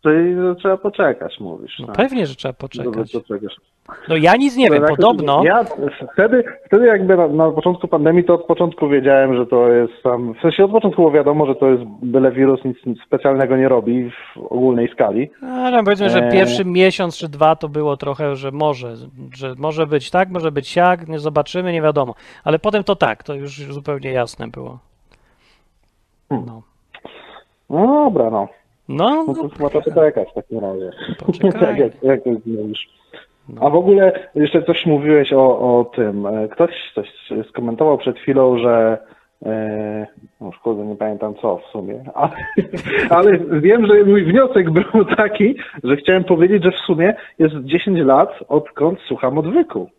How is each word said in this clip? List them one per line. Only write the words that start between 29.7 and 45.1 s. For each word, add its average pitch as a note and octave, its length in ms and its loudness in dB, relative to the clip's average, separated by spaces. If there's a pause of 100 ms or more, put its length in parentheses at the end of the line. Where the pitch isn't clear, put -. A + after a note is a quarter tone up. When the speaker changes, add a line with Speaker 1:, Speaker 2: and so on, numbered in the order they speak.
Speaker 1:
poczekać D3+ 600 0
w - 40 -20
takim A2+ 240 -10
razie. F#2+ 320 -8 (360)
Speaker 2:
Poczekajmy. G3 520 0
Speaker 1:
<laughs> C#3 60 4
Jak, - 180 -6
jak, C3 240 0
jak A2+ 200 -4
mówisz. G#2+ 420 -8 (600)
Speaker 2:
No. A#2 180 -8
Speaker 1:
A D3 40 4
w D3 40 -2
ogóle F#3+ 600 4
jeszcze D3+ 280 2
coś E3 240 -2
mówiłeś D3 460 2
o, C3 260 4 (200)
o A#2+ 60 2
tym. G#2 420 -4
E, G#2+ 220 -4
ktoś E3+ 220 0 (240)
coś G#2 140 -8 (400)
skomentował B2+ 500 -2
przed - 200 -6
chwilą, C3 400 2
że, A2+ 400 2 (480)
e, G#2+ 600 -8 (340)
no A2 60 -14
już - 120 -16
kurde, G#2 280 -6
nie G#2 100 -10
pamiętam G#2+ 380 -6
co G#2 220 -4
w - 160 -16
sumie, G#2+ 360 -12
<laughs> - 60 -20
ale, - 180 -2 (800)
ale F3+ 280 4 (220)
wiem, G#3 260 4
że G#3 180 6
mój G3 200 4
wniosek G#3 460 2
był G3 340 2 (120)